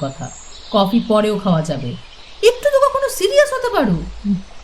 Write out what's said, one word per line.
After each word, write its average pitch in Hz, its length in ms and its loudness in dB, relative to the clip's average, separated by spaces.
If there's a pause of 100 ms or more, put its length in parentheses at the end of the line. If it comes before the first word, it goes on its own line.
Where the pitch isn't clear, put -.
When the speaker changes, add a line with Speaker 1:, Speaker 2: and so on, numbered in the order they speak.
Speaker 1:
কথা, 135 220 -8 (480)
কফি 196 240 2 (120)
পরেও 214 340 2
খাওয়া 165 260 2
যাবে। 135 200 -6 (580)
একটু 494 260 2
তো 539 120 6
কখনো 554 200 0 (120)
সিরিয়াস 571 360 4
হতে 494 220 -2
পারো। 202 200 2 (260)
Speaker 2:
হুম, 202 160 -2 (260)